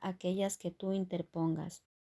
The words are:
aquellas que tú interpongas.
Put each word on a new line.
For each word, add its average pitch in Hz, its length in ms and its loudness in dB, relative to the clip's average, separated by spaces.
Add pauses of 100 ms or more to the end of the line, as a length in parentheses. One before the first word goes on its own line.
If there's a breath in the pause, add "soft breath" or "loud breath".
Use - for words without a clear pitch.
aquellas 190 560 0
que 175 100 -2
tú 190 240 -2
interpongas. 165 920 0 (340)